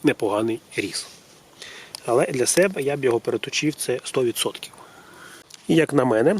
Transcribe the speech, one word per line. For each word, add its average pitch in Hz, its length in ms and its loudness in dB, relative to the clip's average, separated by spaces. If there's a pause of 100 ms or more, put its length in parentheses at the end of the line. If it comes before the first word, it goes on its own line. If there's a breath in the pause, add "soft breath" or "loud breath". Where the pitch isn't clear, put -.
непоганий 113 580 0 (160)
різ. 101 300 -6 (1000 loud breath)
Але 123 180 2
для 120 200 -2
себе 185 360 2
я 139 140 -2
б 139 80 -2
його 117 160 2
переточив, 135 540 -2
це 127 300 -4
сто 131 200 -2
відсотків. - 480 -6 (960 loud breath)
І 165 60 2
як 156 180 4
на 139 120 4
мене, 127 360 4